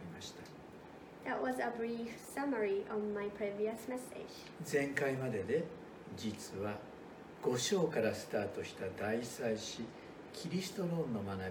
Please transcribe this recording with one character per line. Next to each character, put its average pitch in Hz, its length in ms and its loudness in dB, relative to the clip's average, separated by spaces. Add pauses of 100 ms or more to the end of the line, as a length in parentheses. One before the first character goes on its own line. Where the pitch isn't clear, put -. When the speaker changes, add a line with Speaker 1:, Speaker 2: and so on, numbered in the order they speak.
Speaker 1:
ま 82 160 -8
し - 100 -8
た。 - 960 -12
Speaker 2:
That 262 120 0
was 254 180 2
a 240 180 2
brief 233 300 0 (260)
summary 214 520 4
on 208 260 0
my 202 160 0
previous 208 480 0 (100)
message. - 380 -4 (480)
Speaker 1:
前 139 220 6
回 135 220 4
ま 127 120 0
で 104 140 2
で、 131 220 4 (520)
実 - 440 -4
は 104 180 0 (640)
五 127 160 4
章 185 300 6
か - 120 4
ら 110 140 6
ス - 180 -6
タ 113 60 4
ー 101 100 2
ト 92 160 -2
し - 120 -8
た 98 100 -2 (120)
大 110 240 2
祭 120 360 0
司 - 260 -4 (480)
キ - 160 -4
リ 185 140 2
ス - 100 -4
ト 202 100 0
論 165 300 2
の 101 120 2
学 98 120 0 (140)